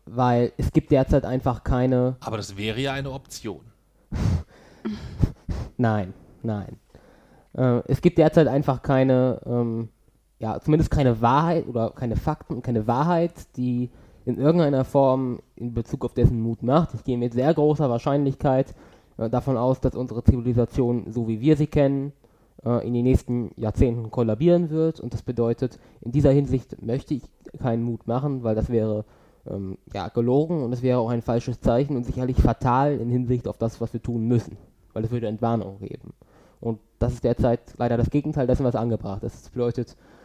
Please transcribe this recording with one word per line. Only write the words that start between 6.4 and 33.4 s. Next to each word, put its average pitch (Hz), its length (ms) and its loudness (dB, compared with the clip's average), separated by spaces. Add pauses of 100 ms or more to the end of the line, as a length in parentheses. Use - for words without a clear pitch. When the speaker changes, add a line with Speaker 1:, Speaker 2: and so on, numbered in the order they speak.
Speaker 1:
nein. 104 340 -8 (800)
Äh, 123 300 2
es - 140 0
gibt - 180 2
derzeit 156 300 6
einfach 135 340 0
keine, 131 640 2
ähm, 117 420 -2 (500)
ja, 110 220 -6
zumindest 156 300 2
keine 123 300 2
Wahrheit 151 460 2
oder 117 240 -2
keine 113 260 -4
Fakten - 380 -4
und 120 80 -6
keine 110 240 -2
Wahrheit, 165 460 0 (240)
die 123 340 -2 (340)
in 123 140 -2
irgendeiner 156 460 2
Form 131 560 2 (140)
in 120 200 -8
Bezug 123 300 -4
auf 120 100 -6
dessen 120 260 4
Mut 113 220 -4
macht. 139 320 2
Ich 113 100 -14
gehe 123 140 -2
mit 120 140 -2
sehr 127 220 2
großer 151 340 2
Wahrscheinlichkeit, 135 840 0 (440)
äh, 113 120 -4
davon 127 260 0
aus, 127 240 0
dass 127 140 0
unsere 120 300 -8
Zivilisation, 120 880 2
so 117 160 -2
wie 110 120 -4
wir 151 160 4
sie 147 120 0
kennen, 139 440 0 (520)
äh, 117 220 0
in 120 80 -2
den 120 100 0
nächsten 123 520 0
Jahrzehnten 117 540 0
kollabieren 147 600 2
wird. 160 300 -2
Und 120 140 -8
das - 80 -8
bedeutet, 117 560 -2 (220)
in 120 120 -10
dieser 139 200 4
Hinsicht 135 500 0
möchte 135 320 -4
ich 117 80 -6 (380)
keinen 117 240 -2
Mut 117 220 -6
machen, 131 360 -2
weil 110 120 0
das 110 160 0
wäre, 107 340 0 (440)
ähm, 95 300 -8 (160)
ja, 95 140 -6
gelogen 143 560 0
und 120 80 -4
es 120 100 -4
wäre 127 160 2
auch 113 120 0
ein 120 120 -2
falsches 117 380 -2
Zeichen 135 360 2
und 120 80 -4
sicherlich 127 340 -2
fatal 131 600 2
in 117 120 -4
Hinsicht 123 360 0